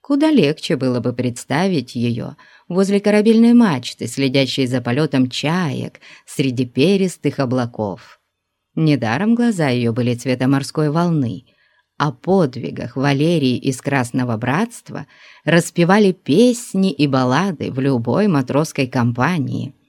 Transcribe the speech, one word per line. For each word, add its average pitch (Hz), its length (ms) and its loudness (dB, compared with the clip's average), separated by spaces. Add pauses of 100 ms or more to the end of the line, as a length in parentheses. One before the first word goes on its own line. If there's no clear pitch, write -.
Куда 294 300 2
легче 160 460 2
было 127 240 0
бы 123 120 -4
представить 131 800 -4
ее 120 400 -4 (340)
возле 190 320 0
корабельной 220 520 4
мачты, 180 540 2
следящей 135 600 0
за 127 140 -2
полетом 127 480 0
чаек 139 720 -4 (260)
среди 127 400 -2
перистых 175 720 0
облаков. 120 840 -4 (540)
Недаром 151 600 2
глаза 226 340 0
ее 123 240 0
были 120 220 0
цвета 127 340 -2
морской 139 420 0
волны. 160 540 0 (520)
О 143 160 -2
подвигах 135 840 -2
Валерии 139 600 2
из 131 240 -4
Красного 123 560 -2
Братства 151 680 -6 (380)
распевали 175 680 2
песни 190 800 2
и 147 160 0
баллады 131 640 0
в 120 80 -8
любой 131 480 0
матросской 143 600 -2
компании. 123 880 -2 (140)